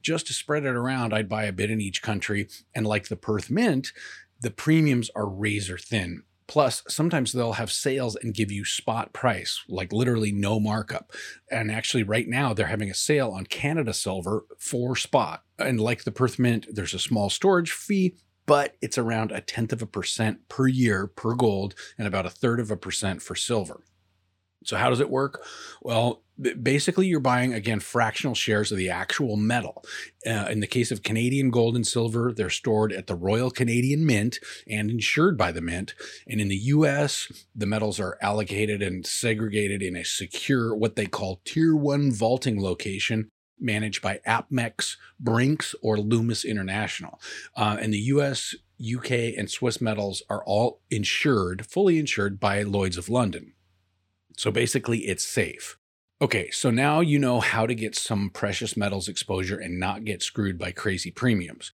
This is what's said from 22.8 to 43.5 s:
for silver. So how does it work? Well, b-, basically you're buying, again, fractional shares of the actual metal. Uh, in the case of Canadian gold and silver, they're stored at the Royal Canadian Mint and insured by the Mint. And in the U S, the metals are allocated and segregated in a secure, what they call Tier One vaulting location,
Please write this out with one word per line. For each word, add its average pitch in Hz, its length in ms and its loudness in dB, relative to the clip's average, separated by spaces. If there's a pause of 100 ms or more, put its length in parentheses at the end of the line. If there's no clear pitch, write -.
for - 140 -10
silver. 98 480 -2 (800)
So - 120 -6
how 123 140 4
does 123 100 2
it - 120 0
work? 135 340 -2 (360)
Well, 117 420 0 (180)
b-, 127 140 0
basically 143 520 4
you're 165 120 4
buying, 127 340 4
again, 107 260 0
fractional 120 540 0
shares 104 380 2
of 101 60 0
the 92 120 0
actual 104 480 0
metal. 110 480 0 (400)
Uh, 110 240 0
in 110 120 0
the 101 60 -2
case 123 240 0
of 107 120 -4
Canadian 123 480 2
gold 117 240 4
and 117 100 2
silver, 117 500 0
they're 104 140 0
stored 107 420 2
at 92 160 -8
the 98 80 -4
Royal 107 360 0
Canadian 127 540 2
Mint 117 340 2 (280)
and 107 220 -2
insured 139 480 2
by 87 140 2
the 82 100 -6
Mint. 85 320 -4 (340)
And 107 140 -2
in 101 60 2
the 98 80 0
U 143 300 4
S, 143 460 0 (240)
the 104 120 -2
metals 107 320 0
are 90 220 -4
allocated 101 600 0
and 92 240 -4
segregated 104 800 0
in 90 120 -4
a 87 80 -8
secure, 113 720 0
what 107 200 0
they 104 100 0
call 95 400 -6
Tier 160 300 4
One 143 360 4
vaulting 110 500 2
location, 101 680 -2 (300)